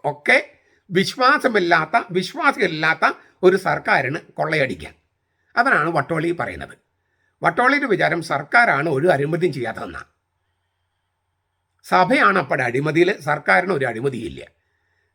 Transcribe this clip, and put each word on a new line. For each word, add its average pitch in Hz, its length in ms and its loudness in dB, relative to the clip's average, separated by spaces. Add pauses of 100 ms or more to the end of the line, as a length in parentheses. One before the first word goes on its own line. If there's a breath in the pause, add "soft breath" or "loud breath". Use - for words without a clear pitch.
ഒക്കെ 190 320 0 (520 soft breath)
വിശ്വാസമില്ലാത്ത, 196 1080 2 (160)
വിശ്വാസികളില്ലാത്ത 180 920 0 (380 soft breath)
ഒരു 185 140 6
സർക്കാരിന് 151 600 -2 (140)
കൊള്ളയടിക്കാൻ. 151 600 -4 (640)
അതാണ് 226 340 2
വട്ടോളി 160 420 -2
പറയുന്നത്. 92 440 -8 (640)
വട്ടോളിയുടെ 262 460 0
വിചാരം 160 360 0
സർക്കാരാണ് 165 640 0
ഒരു 143 220 0
അഴിമതിയും 156 420 0
ചെയ്യാത്തതെന്നാണ്. 113 560 -10 (1800)
സഭയാണ് 196 540 4
അപ്പോൾ 156 220 -2
അഴിമതിയിൽ, 151 480 0 (120)
സർക്കാരിന് 180 520 0
ഒരു 135 120 -2
അഴിമതിയില്ല. 113 560 -6 (720)